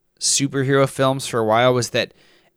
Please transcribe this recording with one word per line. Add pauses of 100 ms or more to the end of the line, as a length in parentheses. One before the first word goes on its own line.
(180)
superhero
films
for
a
while
was
that (440)